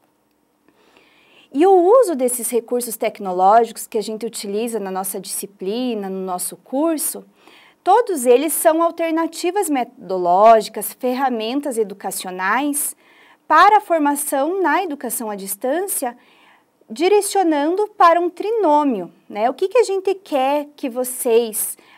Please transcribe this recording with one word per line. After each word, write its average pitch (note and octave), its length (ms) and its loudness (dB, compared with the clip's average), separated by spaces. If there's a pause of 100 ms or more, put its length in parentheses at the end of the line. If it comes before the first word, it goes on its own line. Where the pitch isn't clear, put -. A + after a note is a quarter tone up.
(1500)
E D4 140 4
o G4 60 6
uso F#4 420 6
desses B3 360 -2
recursos A#3+ 460 -4
tecnológicos G#3 920 2
que A#3 120 -6
a G3+ 40 -2
gente A3 240 -8
utiliza A3 540 -6
na F#3+ 100 -8
nossa F#3+ 300 -8
disciplina, G#3 920 -8
no F#3+ 100 -8
nosso F3+ 360 -8
curso, C#4+ 680 -4 (580)
todos F#4+ 440 2
eles C4+ 260 4
são E4 300 2
alternativas E4 880 -2
metodológicas, G#3+ 1200 2
ferramentas B3 840 -4
educacionais G3+ 1200 -4 (500)
para F#4+ 320 6
a - 20 0
formação D4+ 800 -2
na D#4+ 220 0
educação B3+ 480 -8
à G#3 60 -8
distância, B3+ 800 -6 (720)
direcionando F4+ 1080 0
para E4+ 240 6
um F4 80 0
trinômio, D4+ 840 0 (160)
né? G#3+ 200 -2
O C4+ 60 -2
que F#4 140 -2
que B4 100 0
a A4+ 60 4
gente F#4+ 300 -2
quer D4 600 -2
que C#4 120 -8
vocês, A#3+ 880 -2 (220)